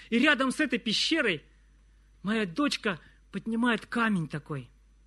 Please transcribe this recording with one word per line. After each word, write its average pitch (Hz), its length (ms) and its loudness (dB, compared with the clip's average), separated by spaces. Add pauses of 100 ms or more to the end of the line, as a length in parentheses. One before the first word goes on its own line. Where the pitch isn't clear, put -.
И 233 100 2
рядом 269 320 4
с - 80 -2
этой 262 200 0
пещерой 226 640 0 (800)
моя 214 220 0
дочка 196 540 -2 (320)
поднимает 226 540 -2
камень 214 420 0
такой. 139 420 -8 (360)